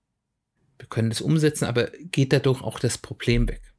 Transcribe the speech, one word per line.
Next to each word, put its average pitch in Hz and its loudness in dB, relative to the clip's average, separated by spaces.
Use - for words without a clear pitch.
wir - -20
können 113 0
das 110 -4
umsetzen, 151 2
aber 120 0
geht 135 2
dadurch 131 2
auch - -8
das - -2
Problem - 0
weg? - -6